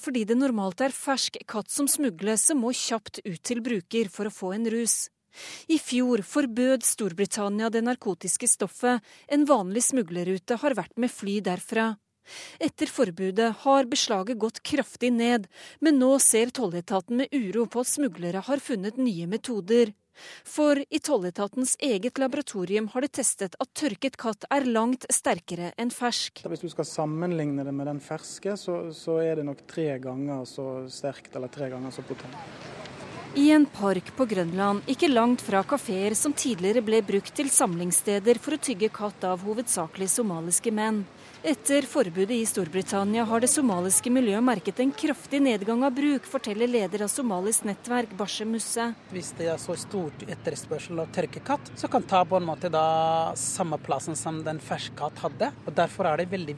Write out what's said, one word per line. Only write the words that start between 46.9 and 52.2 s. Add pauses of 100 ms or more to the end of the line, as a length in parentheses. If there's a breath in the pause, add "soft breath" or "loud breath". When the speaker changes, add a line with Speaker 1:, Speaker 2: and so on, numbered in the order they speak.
Speaker 1:
av
somalisk
nettverk,
Bashe
Musse. (240)
Speaker 3:
Hvis
det
er
så
stort
etterspørsel
av
tørkekatt,
så
kan
ta